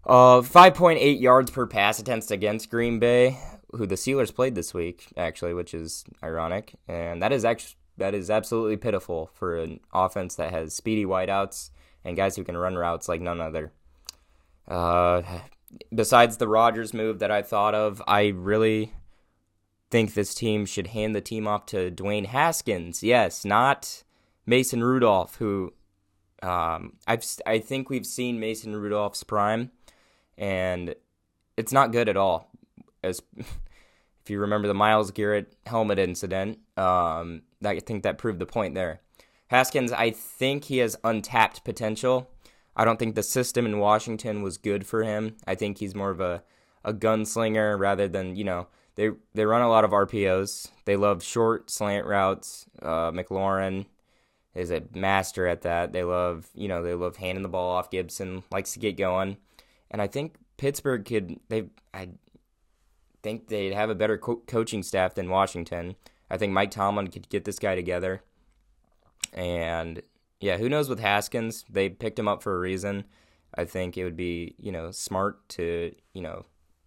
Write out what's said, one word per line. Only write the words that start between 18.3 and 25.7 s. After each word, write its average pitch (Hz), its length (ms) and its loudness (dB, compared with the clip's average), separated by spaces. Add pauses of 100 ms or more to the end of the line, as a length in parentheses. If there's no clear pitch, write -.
think 110 240 4
this 101 220 -2
team 107 300 0
should 92 220 -6
hand 107 280 -2
the 101 60 -2
team 107 260 -6
off 104 200 -2
to 92 220 -2
Dwayne 98 380 -4
Haskins. 110 760 -2
Yes, 110 420 2
not 117 600 2 (420)
Mason 123 380 2
Rudolph, 120 540 4
who, 98 360 -4 (680)